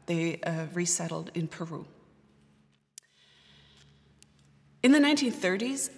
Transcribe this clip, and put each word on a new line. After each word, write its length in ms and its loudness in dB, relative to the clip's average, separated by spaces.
They, 380 -2
uh, 320 -4
resettled 600 -4
in 140 -4
Peru. 380 -12
In 100 8
the 80 8
nineteen 320 4
thirties, 640 -2